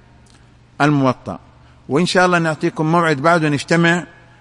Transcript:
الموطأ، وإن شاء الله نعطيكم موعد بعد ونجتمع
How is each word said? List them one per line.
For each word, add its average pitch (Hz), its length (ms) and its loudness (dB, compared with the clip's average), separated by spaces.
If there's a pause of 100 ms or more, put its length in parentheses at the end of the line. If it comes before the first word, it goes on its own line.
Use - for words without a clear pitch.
(800)
الموطأ، 135 580 0 (500)
وإن 156 180 0
شاء 185 200 2
الله 180 120 0
نعطيكم 160 540 -2
موعد 165 240 0
بعد 160 280 0
ونجتمع 170 600 0 (360)